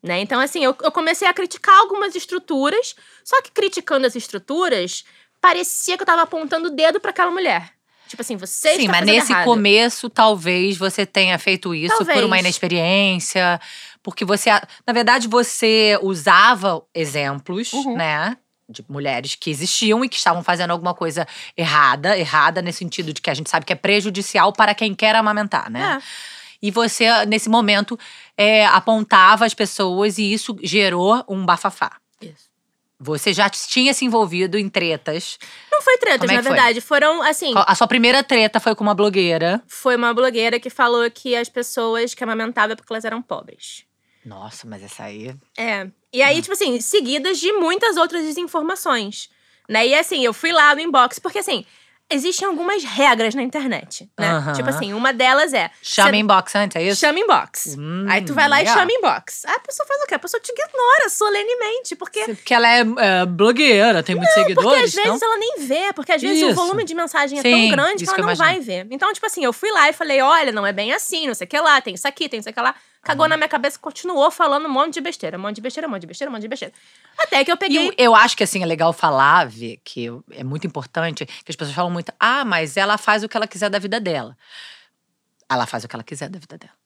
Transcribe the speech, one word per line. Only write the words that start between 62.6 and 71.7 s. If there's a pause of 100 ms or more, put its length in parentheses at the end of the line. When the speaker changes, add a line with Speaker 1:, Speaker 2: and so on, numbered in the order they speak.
Speaker 2:
é, (420)
é,
blogueira,
tem
muitos
Speaker 1:
Não,
Speaker 2:
seguidores,
Speaker 1:
porque
às
vezes
Speaker 2:
então
Speaker 1:
ela
nem
vê,
porque
às
vezes
o
Speaker 2:
Isso.
Speaker 1:
volume
de
mensagem
é
Speaker 2:
Sim,
Speaker 1:
tão
grande
que
Speaker 2:
isso
Speaker 1:
ela
Speaker 2:
que
eu
Speaker 1:
não
Speaker 2:
imagino.
Speaker 1:
vai
ver.
Então,
tipo
assim,
eu
fui
lá
e
falei,
"Olha,
não
é
bem
assim,
não
sei
o
que
lá,